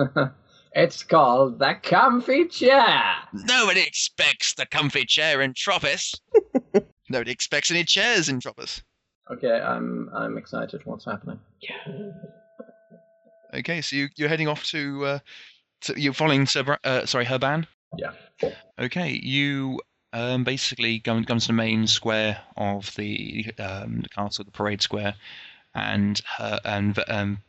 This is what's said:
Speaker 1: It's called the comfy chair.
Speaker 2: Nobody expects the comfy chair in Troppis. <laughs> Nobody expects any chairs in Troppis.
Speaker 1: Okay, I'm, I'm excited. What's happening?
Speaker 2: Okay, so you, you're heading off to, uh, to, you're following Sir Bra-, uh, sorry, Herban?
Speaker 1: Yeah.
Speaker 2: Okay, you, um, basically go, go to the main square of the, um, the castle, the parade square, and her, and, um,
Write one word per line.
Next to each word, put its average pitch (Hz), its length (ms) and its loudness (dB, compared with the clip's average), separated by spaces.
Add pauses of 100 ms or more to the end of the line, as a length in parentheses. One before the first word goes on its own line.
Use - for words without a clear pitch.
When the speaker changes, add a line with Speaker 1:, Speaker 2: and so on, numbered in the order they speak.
(720)
Speaker 1:
It's 160 300 2
called 135 540 4
the 139 240 0
comfy 254 680 4
chair. 196 680 4 (180)
Speaker 2:
Nobody 190 480 2
expects - 720 0
the 131 140 -4
comfy 143 380 0
chair 151 360 4
in 131 120 2
Troppis. 175 600 0 (520)
<laughs> - 440 -2
Nobody 120 220 -2
expects 147 400 -2
any 170 140 2
chairs 196 440 2
in 131 120 0
Troppis. - 400 -10 (500)
Speaker 1:
Okay, 117 280 0
I'm, 120 540 -4
I'm 113 240 -6
excited. - 480 -10
What's 113 200 -12
happening? - 340 -10 (2250)
Speaker 2:
Okay, 151 280 -6
so 139 140 -8
you, 143 220 -2
you're 147 120 -2
heading 156 180 0
off 151 180 -4
to, 143 400 -4
uh, 139 140 -2 (640)
to, - 180 -6
you're 139 140 2
following 139 320 4
Sir 139 180 0
Bra-, 143 200 0
uh, 127 220 0
sorry, 123 200 0
Herban? 135 400 0 (320)
Speaker 1:
Yeah. - 140 -8 (640)
Speaker 2:
Okay, 131 460 -4
you, 135 560 -2 (340)
um, 123 300 0
basically 120 560 -2
go, 113 220 0
go 117 180 0
to - 80 0
the 113 60 2
main 110 340 2
square 110 540 0 (160)
of 101 380 -4
the, 107 600 -6
um, 107 440 -8
the - 80 -12
castle, 104 360 -6
the - 60 -20
parade 104 300 -2
square, 101 340 -2 (580)
and 104 460 0 (180)
her, 107 280 -4
and, 101 420 0
um, 101 420 -2